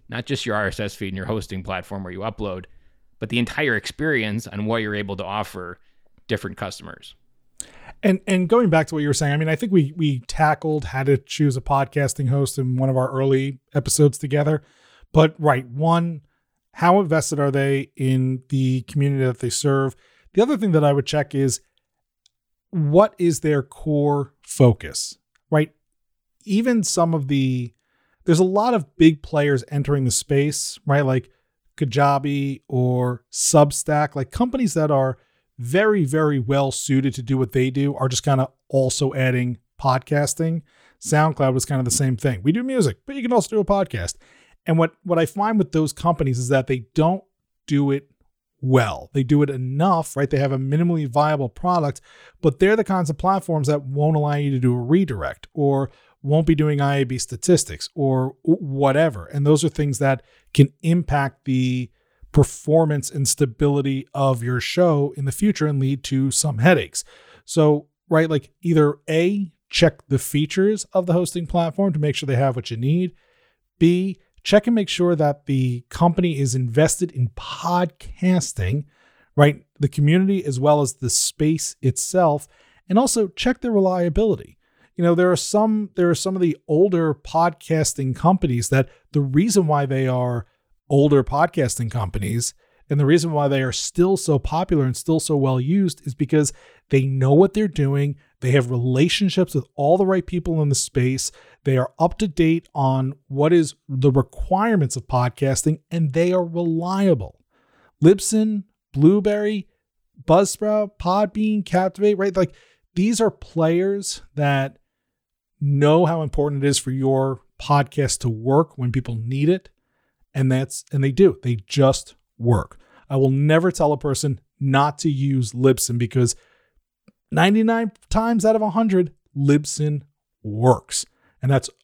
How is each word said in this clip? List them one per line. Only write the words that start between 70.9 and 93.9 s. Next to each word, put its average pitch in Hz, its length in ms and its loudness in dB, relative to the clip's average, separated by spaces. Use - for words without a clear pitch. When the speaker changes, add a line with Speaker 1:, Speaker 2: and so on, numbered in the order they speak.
Speaker 2:
of 185 140 0
the 175 60 0
hosting 175 360 -2
platform 170 440 -2
to 156 60 -4
make 147 160 0
sure 143 140 -8
they 127 80 0
have 135 180 0
what 120 160 -8
you 117 60 -8
need. 160 380 -2
B, 180 400 2
check 208 240 2
and 233 80 2
make 202 120 -2
sure 175 280 0
that 147 300 0
the 127 420 -2
company 170 500 0
is 131 160 -2
invested 131 560 0
in 123 200 -2
podcasting, 175 1500 -2
right? 147 300 4
The 139 80 2
community 180 560 2
as 131 160 -4
well 147 220 4
as 127 120 -2
the 127 160 -6
space - 720 -2
itself, 147 640 0
and 185 80 0
also 240 300 2
check 247 340 -4
the 240 120 -4
reliability. 185 840 0
You 175 80 -6
know, 170 140 2
there 180 160 4
are 165 40 2
some, 214 600 -2
there 175 120 2
are 170 60 2
some 190 220 -4
of 180 60 -4
the 160 140 0
older 165 440 2
podcasting 156 1040 -2
companies 151 540 0
that 135 200 2
the 147 100 0
reason 175 460 2
why 147 180 0
they 131 220 -2
are 123 400 -2
older 139 340 6
podcasting 135 640 -2
companies 101 640 -4
and 147 100 0
the 143 80 4
reason 160 240 4
why 147 160 0
they 139 160 0
are 127 80 -2
still 185 460 0